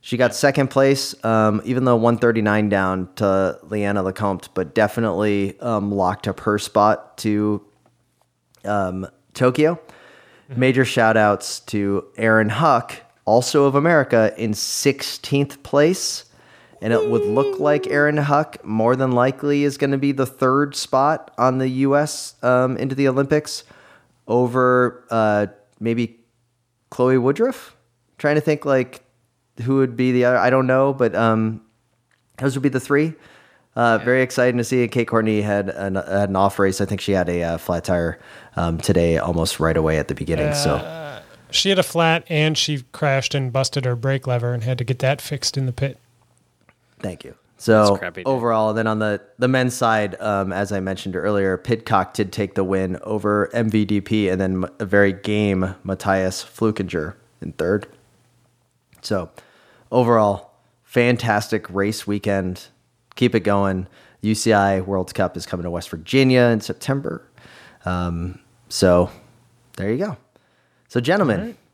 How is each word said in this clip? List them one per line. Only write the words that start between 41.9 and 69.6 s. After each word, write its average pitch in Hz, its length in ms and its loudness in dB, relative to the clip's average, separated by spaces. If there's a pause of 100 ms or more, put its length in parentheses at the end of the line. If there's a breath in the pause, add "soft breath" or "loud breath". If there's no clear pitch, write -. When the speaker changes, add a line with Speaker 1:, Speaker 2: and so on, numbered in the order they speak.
Speaker 2:
and 156 300 0
she 143 340 -4
crashed 135 420 -2
and 131 180 -4
busted 135 320 -2
her 123 120 -2
brake 135 300 -4
lever 120 260 -2
and 117 120 -6
had 127 140 -2
to 120 60 -6
get 123 140 -4
that 135 240 -2
fixed - 340 -6
in 135 100 -2
the 127 60 -4
pit. 139 260 -6 (1000)
Speaker 1:
Thank 90 220 -10
you. - 120 -18 (240)
So 107 320 6
Speaker 3:
That's 98 80 2
crappy, 90 260 -10
dude. - 40 -2
Speaker 1:
overall, 113 460 0
then 110 140 -2
on 107 100 0
the, 107 220 -2 (180)
the 127 80 0
men's 127 280 0
side, 107 460 0
um, 98 320 -2
as 98 200 -4
I 98 80 -2
mentioned 95 340 -6
earlier, 95 440 0
Pidcock 113 560 -2
did 98 180 -4
take 101 220 -6
the 98 100 -2
win 95 380 -2
over 104 520 -2
M 117 160 0
V 107 140 2
D 101 160 0
P, 104 300 0
and 92 100 -2
then 92 240 0
m-, - 60 -8 (100)
a 113 40 -4
very 101 280 6
game 98 600 -2 (100)
Matthias 95 580 -2
Flukinger 95 720 -4 (260)
in 82 120 -12
third. 98 340 -2 (1160)
So 90 260 -4 (600 soft breath)
overall, 113 580 2 (320)
fantastic 113 880 0
race 98 360 -2
weekend. 98 600 -4 (480)
Keep 120 200 0
it 110 60 2
going. 98 460 0 (360 soft breath)
U 107 120 0
C 110 180 0
I 98 280 4
World 92 340 -4
Cup 92 220 -2
is 85 100 -12
coming 87 180 -8
to 87 60 -6
West 85 200 -8
Virginia 127 540 2
in 113 160 2
September. - 680 -8 (560 loud breath)
Um, 90 560 -6 (280)
so 90 420 4 (640 loud breath)